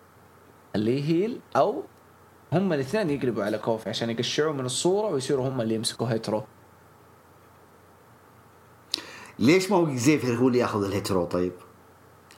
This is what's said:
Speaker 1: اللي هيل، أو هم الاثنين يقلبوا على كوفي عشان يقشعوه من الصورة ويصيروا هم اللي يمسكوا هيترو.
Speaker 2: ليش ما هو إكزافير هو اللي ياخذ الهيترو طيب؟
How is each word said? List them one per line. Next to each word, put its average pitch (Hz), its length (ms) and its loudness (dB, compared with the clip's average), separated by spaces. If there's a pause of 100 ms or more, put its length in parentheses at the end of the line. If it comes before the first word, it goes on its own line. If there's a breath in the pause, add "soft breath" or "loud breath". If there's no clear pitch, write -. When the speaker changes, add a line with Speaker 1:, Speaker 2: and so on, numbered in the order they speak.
(760)
Speaker 1:
اللي 117 280 0
هيل، 180 360 0 (160)
أو 214 280 2 (680)
هم 185 200 2
الاثنين 151 380 0
يقلبوا 120 340 -2
على 107 140 -2
كوفي 110 300 -2
عشان 117 220 -2
يقشعوه 151 420 -2
من 131 140 -6
الصورة 185 400 0
ويصيروا 135 420 -2
هم 131 120 -2
اللي 113 140 0
يمسكوا 113 320 -4
هيترو. 113 360 -2 (3000 loud breath)
Speaker 2:
ليش 185 320 4
ما 202 60 4
هو 170 100 4
إكزافير 127 500 2
هو 127 120 4
اللي 123 100 4
ياخذ 104 260 2
الهيترو 95 400 0
طيب؟ 90 280 -2 (840)